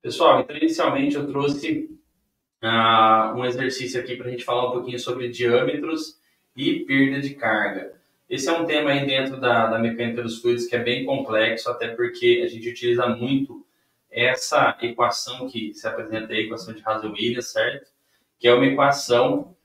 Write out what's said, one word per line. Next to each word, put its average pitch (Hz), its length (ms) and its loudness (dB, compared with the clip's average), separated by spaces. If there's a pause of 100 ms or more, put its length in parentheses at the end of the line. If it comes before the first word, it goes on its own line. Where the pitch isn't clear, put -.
Pessoal, - 380 4
então, 147 140 -6
inicialmente 147 600 0
eu 143 100 -4
trouxe, 143 640 -2 (720)
ah, 110 720 4
um 123 120 -2
exercício 127 520 -2
aqui 123 160 -6
pra 123 160 -8
gente 120 140 -10
falar 123 240 0
um - 40 -2
pouquinho 123 260 -4
sobre 123 320 -6
diâmetros 143 880 0 (340)
e - 260 -2
perda 135 400 2
de 139 100 -6
carga. 107 640 -4 (340)
Esse 180 220 -4
é - 20 4
um 165 140 0
tema 151 240 0
aí 139 160 2
dentro 131 340 -2
da, 117 280 4
da 110 100 0
mecânica 117 440 -2
dos 113 180 -8
fluidos 120 260 0
que 120 100 -2
é - 20 0
bem 127 280 -2
complexo, 113 640 0
até 117 180 -4
porque - 560 2
a - 20 -2
gente 113 220 -8
utiliza 120 380 0
muito 120 600 -2 (440)
essa 127 720 0
equação 127 680 -4
que 110 240 -8
se - 160 -10
apresenta 110 440 -8
aí, 107 80 -2
a - 20 -2
equação 110 320 -8
de - 100 -18
Hazel-Williams, 110 600 -4
certo? - 440 -4 (480)
Que 120 80 2
é 120 80 10
uma 135 120 6
equação 135 960 2